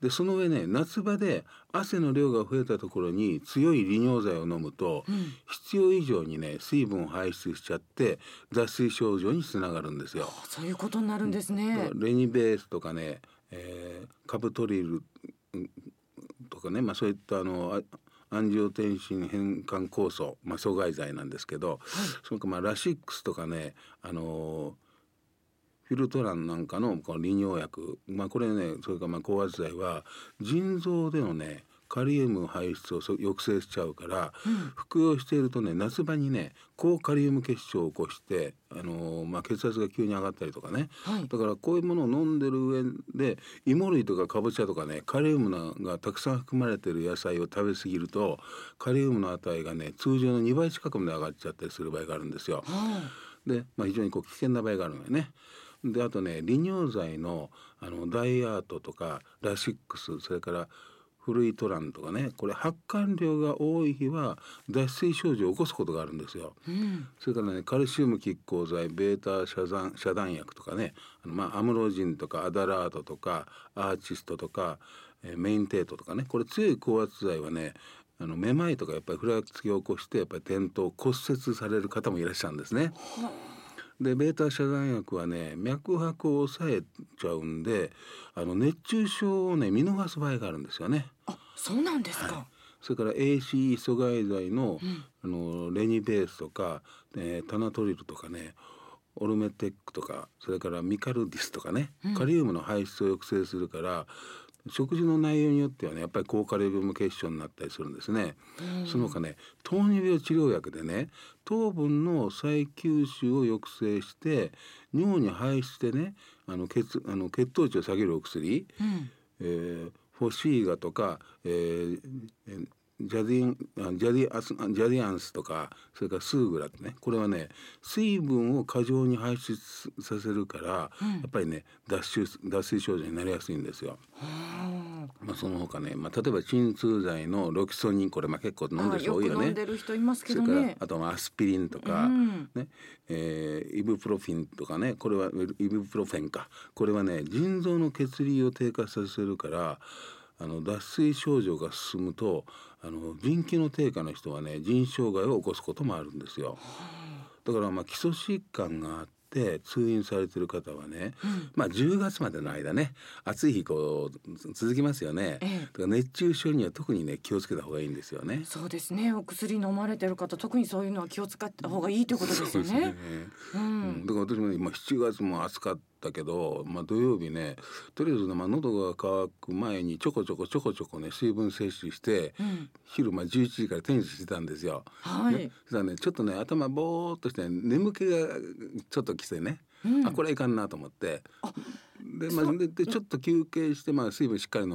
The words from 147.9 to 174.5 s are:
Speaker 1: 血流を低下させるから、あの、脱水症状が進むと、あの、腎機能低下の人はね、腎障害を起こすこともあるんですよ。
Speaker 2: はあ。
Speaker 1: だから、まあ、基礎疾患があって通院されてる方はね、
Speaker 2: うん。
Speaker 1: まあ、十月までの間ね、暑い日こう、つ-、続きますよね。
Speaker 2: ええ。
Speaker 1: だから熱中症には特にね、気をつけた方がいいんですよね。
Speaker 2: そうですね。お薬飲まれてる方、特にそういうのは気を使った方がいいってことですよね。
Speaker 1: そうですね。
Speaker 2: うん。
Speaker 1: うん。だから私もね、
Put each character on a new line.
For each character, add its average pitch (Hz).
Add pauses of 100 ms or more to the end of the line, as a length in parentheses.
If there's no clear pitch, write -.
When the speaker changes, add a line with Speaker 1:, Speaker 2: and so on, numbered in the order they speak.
Speaker 1:
血 131
流 139
を 123
低 123
下 113
さ -
せ 104
る 98
か -
ら、 82 (580)
あ 82
の、 80
脱 104
水 151
症 139
状 90
が 80
進 -
む 87
と、 92 (400)
あ 82
の、 80
腎 160
機 170
能 156
低 139
下 85
の 78
人 76
は 73
ね、 76
腎 123
障 117
害 95
を 120
起 90
こ 92
す -
こ -
と -
も 110
あ 78
る 73
ん 76
で -
す -
よ。 67
Speaker 2:
は - (220)
あ。 160 (160)
Speaker 1:
だ 120
か 110
ら、 101
ま 92
あ、 -
基 -
礎 -
疾 190
患 82
が 80
あ 80
っ - (220)
て 101
通 120
院 110
さ 98
れ 95
て 92
る 87
方 78
は 73
ね、 90
Speaker 2:
う 190
ん。 175
Speaker 1:
ま 127
あ、 -
十 135
月 196
ま 110
で 78
の 73
間 76
ね、 135 (300)
暑 120
い -
日 98
こ 76
う、 -
つ-、 - (160)
続 120
き 139
ま 143
す -
よ 76
ね。 87
Speaker 2:
え 185
え。 190
Speaker 1:
だ 143
か -
ら 92
熱 120
中 170
症 156
に 139
は 87
特 147
に 87
ね、 90
気 -
を 98
つ -
け 98
た 80
方 71
が 76
い 76
い 73
ん 71
で -
す -
よ -
ね。 127
Speaker 2:
そ 160
う 180
で 170
す -
ね。 220
お 214
薬 214
飲 196
ま 202
れ 214
て 190
る 185
方、 180
特 233
に 220
そ 190
う 196
い 196
う -
の 196
は 170
気 -
を 202
使 -
っ 202
た -
方 185
が 170
い 208
い -
っ 233
て 240
こ -
と -
で -
す -
よ 160
ね。 -
Speaker 1:
そ 151
う 170
で 165
す 214
ね。 320 (600)
Speaker 2:
う 190
ん。 214
Speaker 1:
う 214
ん。 87
だ 107
か -
ら 101
私 110
も 104
ね、 92